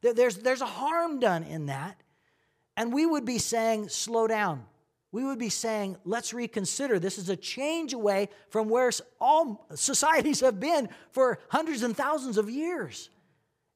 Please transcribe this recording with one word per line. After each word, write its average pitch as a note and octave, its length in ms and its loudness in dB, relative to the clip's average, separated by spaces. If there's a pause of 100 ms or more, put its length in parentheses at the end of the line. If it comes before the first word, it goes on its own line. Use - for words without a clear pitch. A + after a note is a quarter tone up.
There, A#3 120 2
there's, A3+ 240 4
there's B3+ 240 0
a B3+ 60 -4
harm D4+ 520 -2
done F#3 220 4
in D3+ 240 -8
that. C#3+ 340 -8 (760)
And A#3 160 -2
we D4+ 120 2
would D4+ 180 0
be A#3+ 140 -4
saying, A3+ 500 0
"Slow A3+ 400 0
down." F#3+ 380 0 (480)
We A#3 100 -4
would C4+ 160 -4
be A#3 80 -2
saying, G3+ 560 -4
"Let's A3 300 -4
reconsider. A3+ 680 -2
This F#3+ 180 -4
is F#3 120 -8
a F#3 80 -2
change D4 560 -4
away G#3 340 2 (220)
from A3 180 0
where B3 220 4
s-, - 100 -2 (180)
all C4+ 480 4 (100)
societies C#4 680 2
have A#3+ 180 4
been C#4+ 300 0 (220)
for B3+ 360 4
hundreds D4 360 0
and A#3 120 -2
thousands C4+ 420 0
of G#3+ 120 2
years." C#4 600 -6 (680)